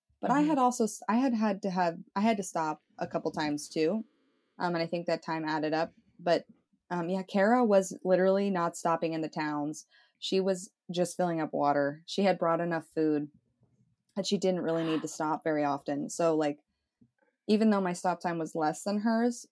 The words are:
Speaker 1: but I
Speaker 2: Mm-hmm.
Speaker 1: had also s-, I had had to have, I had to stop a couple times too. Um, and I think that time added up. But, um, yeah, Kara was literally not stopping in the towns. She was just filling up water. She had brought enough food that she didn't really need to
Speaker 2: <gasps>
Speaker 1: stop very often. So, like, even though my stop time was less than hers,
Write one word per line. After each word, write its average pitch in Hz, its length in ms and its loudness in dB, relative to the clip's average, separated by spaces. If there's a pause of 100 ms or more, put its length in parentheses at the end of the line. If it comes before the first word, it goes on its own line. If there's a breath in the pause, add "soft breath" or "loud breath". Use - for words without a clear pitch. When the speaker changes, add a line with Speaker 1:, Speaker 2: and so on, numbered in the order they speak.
(220)
Speaker 1:
but 202 100 0
I 277 100 2
Speaker 2:
Mm-hmm. 302 80 2
Speaker 1:
had 302 80 0
also 247 280 2
s-, - 240 -6
I 214 80 2
had 254 160 2
had 214 300 0
to 196 60 -2
have, 175 280 0 (180)
I 196 60 -2
had 220 160 2
to 196 60 -4
stop 156 380 -4 (160)
a 170 100 -6
couple 165 240 -4
times 147 380 -4
too. 170 360 0 (560)
Um, 175 140 -2
and 165 80 0
I 170 40 -6
think 170 200 -6
that 165 160 -2
time 160 220 -4
added 156 280 -2
up. 165 200 -2 (260)
But, 170 240 0 (480)
um, 170 180 -4
yeah, 190 140 -2
Kara 220 400 4
was 196 400 4
literally 190 460 4
not 170 260 0
stopping 165 380 0
in 160 80 -2
the 156 80 -4
towns. 151 560 -4 (340 soft breath)
She 190 220 0
was 185 280 -2 (220)
just 175 240 -2
filling 175 240 0
up 156 140 -4
water. 143 520 2
She - 180 -2
had 185 140 4
brought 165 220 2
enough 170 240 -2 (100)
food 151 360 0 (880)
that 196 100 -4
she 202 100 0
didn't 180 260 0
really 165 200 0
need 160 180 0
to 156 60 -6
Speaker 2:
<gasps> - 0 -
Speaker 1:
stop 156 380 -4
very 151 180 0
often. 143 460 -4
So, 165 260 2
like, 147 240 0 (880)
even 214 220 4
though 202 120 4
my 180 120 -2
stop 175 280 -2
time 170 160 -2
was 156 160 -4
less 160 300 -2
than 208 160 -2
hers, 233 520 0